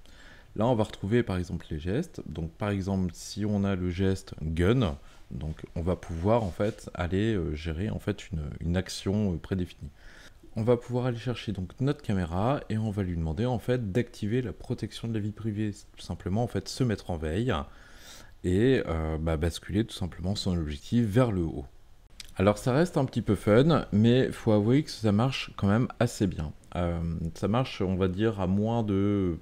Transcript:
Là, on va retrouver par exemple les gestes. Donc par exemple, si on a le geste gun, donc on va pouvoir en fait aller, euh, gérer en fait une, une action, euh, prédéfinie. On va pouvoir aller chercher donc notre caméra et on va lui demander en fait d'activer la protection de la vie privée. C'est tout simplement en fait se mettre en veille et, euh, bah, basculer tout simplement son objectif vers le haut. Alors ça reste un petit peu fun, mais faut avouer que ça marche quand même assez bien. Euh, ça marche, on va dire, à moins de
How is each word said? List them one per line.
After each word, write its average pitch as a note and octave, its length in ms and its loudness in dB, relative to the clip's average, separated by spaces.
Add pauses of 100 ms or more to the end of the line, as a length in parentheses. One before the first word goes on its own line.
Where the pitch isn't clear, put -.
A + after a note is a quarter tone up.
(560)
Là, A2 120 2
on C3 80 4
va G#2+ 100 2
retrouver A2 380 0
par G2 120 -2
exemple F2 340 -4
les D#2 100 -6
gestes. G2 480 -4
Donc D#2+ 240 -6
par G#2 180 -4
exemple, F#2+ 440 0
si - 300 -8
on G#2 220 2
a G2 100 2
le F2+ 140 -2
geste F#2+ 520 0
gun, E2+ 540 2 (360)
donc D2+ 340 -8 (100)
on F2 60 -4
va E2+ 160 0
pouvoir G2+ 460 0
en F2+ 80 -4
fait - 420 -4
aller, F#2+ 400 0
euh, D#2 220 -2
gérer E2 340 -4
en G#2 100 -6
fait - 300 -6
une, D#2 140 -4 (180)
une E2+ 160 0
action, G2 560 -2
euh, D#2+ 40 -4
prédéfinie. - 520 -6 (680)
On A2 80 -2
va A#2 140 4
pouvoir B2 300 -2
aller A#2 100 -2
chercher A2+ 340 -6
donc F#2 200 -6 (100)
notre C#3+ 220 0
caméra G2 680 0
et A2 80 -2
on A2 140 -2
va G2 120 -2
lui F2+ 140 -2
demander D#2+ 280 -2
en B2 140 0
fait B2 320 -2
d'activer A2+ 500 -2
la - 120 -6
protection - 560 -6
de A#2 40 -2
la A2 60 0
vie G#2 120 -4
privée. G#2 420 -4
C'est - 140 -16 (100)
tout - 80 -16
simplement F2+ 380 -2
en A2+ 40 0
fait - 220 -4
se - 160 -2
mettre G#2 240 -2
en F2 80 -2
veille E2 360 -2 (920)
et, A2 420 4
euh, D#2 320 0
bah, D#2+ 160 2
basculer E2+ 480 0
tout - 120 -6
simplement F2 400 -4
son F#2 200 0
objectif E2 480 0
vers A2+ 300 4
le F2+ 80 0
haut. D2+ 240 -4 (720)
Alors G#2 200 6
ça B2 160 0
reste E3+ 220 2
un C#3 100 2
petit A#2+ 160 -4
peu G2+ 140 2
fun, B2 560 6
mais A#2 400 6
faut - 200 0
avouer A2+ 320 4
que - 80 -8
ça G#2+ 200 0
marche A#2+ 460 0
quand G#2 100 2
même A2+ 200 4 (120)
assez A#2 280 2
bien. D#2+ 260 -4 (220)
Euh, E2+ 240 0 (340)
ça - 140 -4
marche, A#2+ 340 0
on F#2 140 2
va F#2 140 2
dire, G2+ 320 0
à F2+ 60 2
moins A2 360 2
de G2 580 2